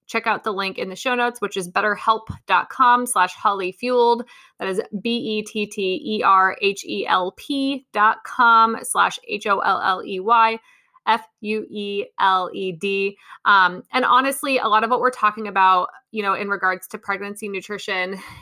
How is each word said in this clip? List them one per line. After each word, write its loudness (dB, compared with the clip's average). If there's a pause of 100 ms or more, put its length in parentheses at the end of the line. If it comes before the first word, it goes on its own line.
check -4
out -2
the -2
link -4
in -6
the -12
show -4
notes, -2
which -6
is -4
betterhelp 0 (200)
dot 2
com 4
slash 0
hollyfueled. 0 (340)
That -6
is -2 (180)
B -2
E -4
T -6
T -4
E -2
R 4
H -2
E -6
L 0
P -4
dot 4
com 4
slash 0
H -6
O 2
L 0
L 0
E -6
Y 2 (460)
F 2 (140)
U -4
E -6 (160)
L 2
E -6
D. -2 (280)
Um, 4 (100)
and 0
honestly, 0
a -2
lot 4
of -4
what 2
we're 2
talking -2
about, 4 (240)
you -4
know, 0
in -4
regards -2
to -12
pregnancy, -8
nutrition, -6 (240)